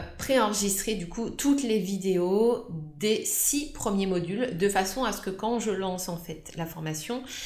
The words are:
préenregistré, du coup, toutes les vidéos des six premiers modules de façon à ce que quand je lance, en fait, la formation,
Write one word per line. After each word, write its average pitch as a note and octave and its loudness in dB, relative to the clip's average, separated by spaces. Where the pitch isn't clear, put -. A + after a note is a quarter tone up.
préenregistré, G#3 2
du E3+ -4
coup, A3+ -4
toutes C#4 2
les A3 4
vidéos F#3+ 2
des E3 0
six - 0
premiers G3 0
modules F#3 0
de G3 4
façon G3 0
à G#3+ 2
ce - -6
que F#3+ -6
quand A3 0
je G#3 0
lance, F#3 -2
en E3+ -4
fait, D#3+ -12
la E3 -2
formation, D#3+ -4